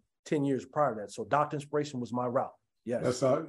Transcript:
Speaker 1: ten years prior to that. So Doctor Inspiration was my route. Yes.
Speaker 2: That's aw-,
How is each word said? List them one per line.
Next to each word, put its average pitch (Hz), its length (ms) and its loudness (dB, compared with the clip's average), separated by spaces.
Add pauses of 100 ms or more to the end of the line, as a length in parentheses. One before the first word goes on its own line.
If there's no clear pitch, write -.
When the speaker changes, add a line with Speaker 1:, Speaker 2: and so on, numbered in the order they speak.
(260)
Speaker 1:
ten 147 200 2
years 135 180 2
prior 139 300 0
to 107 80 -6
that. 101 100 -10
So 110 140 -8
Doctor 147 320 2
Inspiration 147 420 -4
was 117 140 -6
my 123 140 0
route. 123 260 0 (320)
Yes. 113 180 -2
Speaker 2:
That's 123 200 0
aw-, 143 260 4